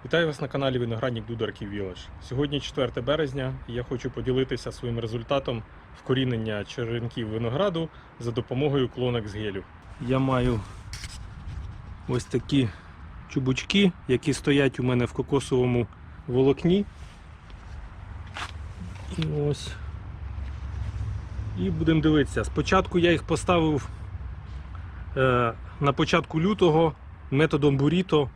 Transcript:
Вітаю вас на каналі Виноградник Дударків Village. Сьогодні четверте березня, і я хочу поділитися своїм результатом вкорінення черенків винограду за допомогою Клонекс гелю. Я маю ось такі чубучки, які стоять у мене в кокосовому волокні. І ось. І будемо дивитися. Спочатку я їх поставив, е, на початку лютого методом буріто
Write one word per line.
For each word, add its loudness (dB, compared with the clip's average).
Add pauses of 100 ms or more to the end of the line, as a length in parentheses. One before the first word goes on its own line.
Вітаю 4
вас -4
на -2
каналі 0
Виноградник -2
Дударків -4
Village. -8 (140)
Сьогодні -2
четверте -2
березня, 0 (160)
і -8
я -2
хочу -4
поділитися -2
своїм -4
результатом -2 (360)
вкорінення 0
черенків -4
винограду 0 (320)
за -2
допомогою 0
Клонекс -2
гелю. -4 (380)
Я 2
маю 4 (1500)
ось 0
такі 2 (600)
чубучки, 4 (160)
які 2
стоять 4
у 0
мене 4
в -4
кокосовому 2 (400)
волокні. 4 (2250)
І 0 (260)
ось. -2 (1900)
І 0
будемо 4
дивитися. 4
Спочатку 2
я 6
їх 2
поставив, 2 (1300)
е, 4 (280)
на 4
початку 2
лютого 6 (380)
методом 4
буріто 4